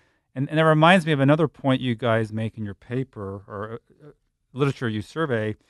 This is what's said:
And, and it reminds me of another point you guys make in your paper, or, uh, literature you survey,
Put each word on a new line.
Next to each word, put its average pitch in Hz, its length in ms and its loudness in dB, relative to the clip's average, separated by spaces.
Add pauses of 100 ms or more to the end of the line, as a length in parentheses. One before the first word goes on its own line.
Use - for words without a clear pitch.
(360)
And, 135 140 -4
and 151 100 -2
it 160 40 4
reminds 160 420 6
me 160 60 0
of 139 80 0
another 147 280 4
point 131 340 -2
you 127 140 -2
guys 113 360 0
make 110 260 -6
in 110 80 -8
your 101 80 -10
paper, 104 720 -10
or, 110 320 -10 (240)
uh, 147 80 -20 (420)
literature 135 360 -2
you 107 120 -4
survey, 110 540 -4 (140)